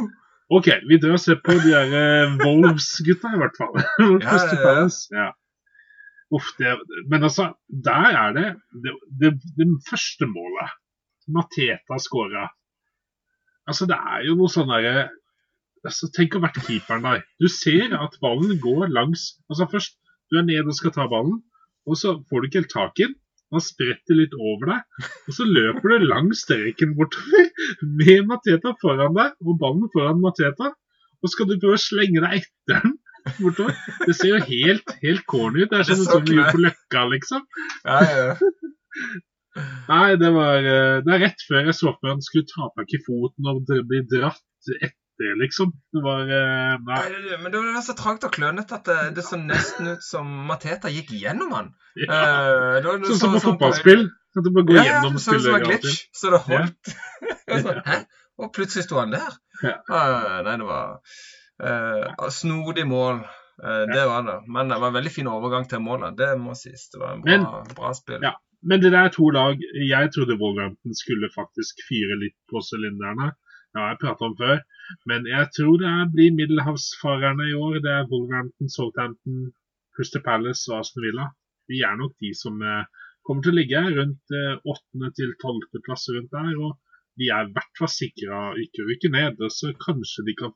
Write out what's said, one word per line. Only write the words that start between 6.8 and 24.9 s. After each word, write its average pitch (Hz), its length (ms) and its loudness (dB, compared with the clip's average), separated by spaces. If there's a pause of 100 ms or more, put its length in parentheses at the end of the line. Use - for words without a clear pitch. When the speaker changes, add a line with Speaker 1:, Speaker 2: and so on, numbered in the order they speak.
Speaker 1:
men 147 200 2
altså, 170 220 0 (160)
der 143 500 2
er 107 220 2
det, 165 100 0 (260)
det, 127 220 -8 (220)
det, 151 160 4 (220)
det 160 120 0 (160)
første - 480 -6
målet. 90 460 -10 (520)
Mateta 147 680 -4
skårer. 101 540 -6 (1160)
Altså, 147 180 -4
det 175 120 0
er 113 280 -6
jo 165 120 2
noe 185 120 4
sånn 143 200 0
derre, 123 380 2 (800)
altså, 165 240 -8
tenk 170 280 2
å 175 40 0
vært 160 200 -2
keeperen 113 440 -4
der. 127 140 0 (160)
Du 165 140 2
ser 170 440 2
at 147 240 -6
ballen 147 400 0
går 143 320 0
langs, 139 380 0 (180)
altså 165 240 -2
først, - 280 -6 (340)
du 160 60 2
er 170 80 4
ned 156 240 0
og 143 80 -4
skal 165 160 -2
ta 139 120 -2
ballen, 123 300 0 (520)
og 151 100 -2
så 190 180 -2 (140)
får 123 120 0
du 139 80 -2
ikke 185 120 0
helt - 120 -8
tak 190 280 -2
i 240 60 2
den. 269 100 -12 (340)
Han 165 140 0
spretter - 480 -2
litt 156 200 4
over 110 360 -4
deg, 214 360 -6 (160)